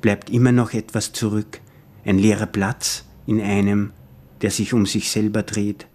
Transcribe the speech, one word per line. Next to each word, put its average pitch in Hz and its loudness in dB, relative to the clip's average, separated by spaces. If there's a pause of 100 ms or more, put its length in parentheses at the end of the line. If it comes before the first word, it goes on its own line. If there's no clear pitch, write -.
bleibt 101 0
immer 123 4
noch 123 2
etwas 110 -6
zurück, 107 -4 (440)
ein 95 2
leerer 104 2
Platz - -4 (220)
in 110 2
einem, 101 0 (480)
der 107 0
sich - -2
um 104 4
sich 101 -4
selber 107 0
dreht. 104 -4